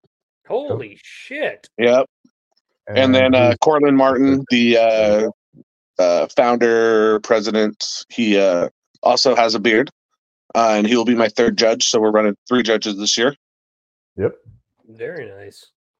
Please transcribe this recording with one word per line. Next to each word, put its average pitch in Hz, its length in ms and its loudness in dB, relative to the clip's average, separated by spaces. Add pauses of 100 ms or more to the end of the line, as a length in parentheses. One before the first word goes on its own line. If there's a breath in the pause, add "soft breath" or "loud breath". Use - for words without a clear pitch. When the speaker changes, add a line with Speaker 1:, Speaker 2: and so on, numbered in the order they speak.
(480)
Speaker 1:
Holy 190 560 -8
shit. - 760 -12
Speaker 2:
Yep. 120 300 2 (800)
And 107 100 -6
Speaker 3:
And 131 180 2
Speaker 2:
then, 131 200 2
uh, 123 140 4
Speaker 3:
who's 117 120 0
Speaker 2:
Cortland 147 360 2
Martin, 135 520 0
the, 117 280 2
uh, 110 520 2 (720)
uh, 87 340 0
founder, 113 840 2
president, 107 640 -2 (240)
he, 104 300 0
uh, 90 300 0 (340)
also 120 320 2
has 113 180 2
a 110 60 -4
beard, 113 320 0 (640)
uh, 113 200 2
and 104 120 0
he 120 80 0
will 113 100 0
be 120 80 0
my 113 160 0
third 113 280 0
judge. 113 320 0
So 120 100 -2
we're 110 100 0
running 107 260 0 (120)
three 123 160 0
judges 107 340 -4
this 104 180 -4
year. 123 200 -2 (840)
Speaker 3:
Yep. 101 160 -4 (540)
Speaker 1:
Very 117 420 -14
nice. 101 380 -20 (320)